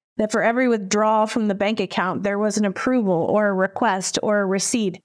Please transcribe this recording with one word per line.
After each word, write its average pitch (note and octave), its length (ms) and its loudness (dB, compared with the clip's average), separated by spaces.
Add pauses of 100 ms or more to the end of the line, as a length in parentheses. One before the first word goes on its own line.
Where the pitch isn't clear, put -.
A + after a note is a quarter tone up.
(160)
that G#3+ 140 0
for A3 120 0
every A#3+ 260 2
withdrawal G#3+ 580 2
from G#3+ 220 -2
the G3 80 0
bank G3+ 240 -2
account, F3+ 420 -2
there G3+ 160 -2
was G#3 180 0
an G#3 80 0
approval F#3+ 640 0
or G#3 200 2
a G3+ 40 0
request F#3+ 720 0
or G#3 180 2
a G3 60 0
receipt G3 580 -2